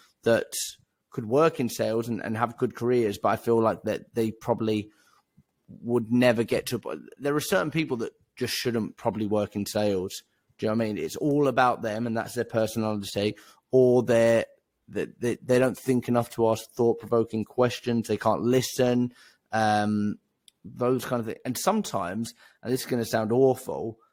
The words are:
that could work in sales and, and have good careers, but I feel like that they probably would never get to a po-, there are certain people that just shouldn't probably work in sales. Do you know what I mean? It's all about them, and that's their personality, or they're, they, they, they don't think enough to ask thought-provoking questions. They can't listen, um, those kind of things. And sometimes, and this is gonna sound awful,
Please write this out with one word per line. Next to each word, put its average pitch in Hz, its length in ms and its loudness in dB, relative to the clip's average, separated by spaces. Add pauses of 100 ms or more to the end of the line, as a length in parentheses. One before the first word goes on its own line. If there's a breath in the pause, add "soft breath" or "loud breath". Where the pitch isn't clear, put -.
(240 soft breath)
that 113 280 2 (580)
could 120 160 -8
work 151 340 2
in 123 80 0
sales 113 400 -2
and, 113 160 -4
and 110 120 -4
have 117 200 -2
good 120 180 -2
careers, 117 440 0
but 110 100 0
I 104 80 2
feel 117 240 2
like 110 220 0
that - 320 -6
they 113 180 0
probably 110 580 -2 (760 soft breath)
would 117 420 -2
never 123 320 4
get 110 240 -2
to 123 100 -4
a - 40 -2
po-, - 200 -10 (200)
there 143 160 -2
are 151 40 0
certain 180 300 0
people 143 280 -4
that 110 140 -6 (220)
just 123 180 -6
shouldn't 113 440 -4
probably 110 280 -4
work 104 300 -2
in 101 100 -2
sales. 98 600 -2 (340)
Do - 80 -4
you 107 60 0
know 107 40 0
what 117 80 0
I 107 40 -4
mean? 104 100 -4
It's 78 160 -6
all 147 320 0
about 123 360 2
them, 113 260 -4
and 113 80 -4
that's - 180 -6
their 117 100 -2
personality, 107 920 -2 (340 soft breath)
or 127 320 6
they're, 117 440 4 (420)
they, 98 180 -4 (140)
they, 117 160 -2
they 127 240 0
don't 127 180 0
think 123 300 0
enough 120 220 0
to 113 180 0
ask 110 240 -2
thought-provoking 113 720 0
questions. 120 640 0
They 107 80 0
can't 101 260 0
listen, 123 720 2 (400 soft breath)
um, 104 680 0 (460)
those 123 400 -2
kind 123 160 -4
of 110 60 -6
things. 107 180 -8
And 127 120 -6
sometimes, 113 800 -4 (260 soft breath)
and 117 120 -6
this 131 80 -2
is - 60 -10
gonna 120 180 -2
sound 110 260 -2
awful, 117 720 0 (120)